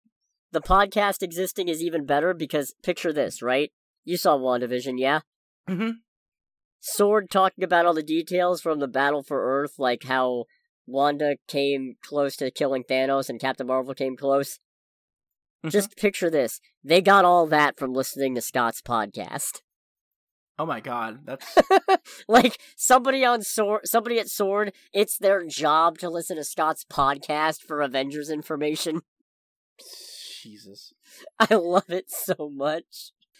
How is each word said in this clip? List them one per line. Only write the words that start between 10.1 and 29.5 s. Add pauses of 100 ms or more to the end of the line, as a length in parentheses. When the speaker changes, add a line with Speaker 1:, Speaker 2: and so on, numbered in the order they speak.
Speaker 1:
Wanda (120)
came
close
to
killing
Thanos
and
Captain
Marvel
came
close. (1040)
Speaker 2:
Mm-hmm.
Speaker 1:
Just
picture
this. (240)
They
got
all
that
from
listening
to
Scott's
podcast. (960)
Speaker 2:
Oh
my
god,
that's (340)
Speaker 1:
<laughs>
Like, (160)
somebody
on
Sword,
somebody
at
Sword, (200)
it's
their
job
to
listen
to
Scott's
podcast
for
Avengers
information. (1400)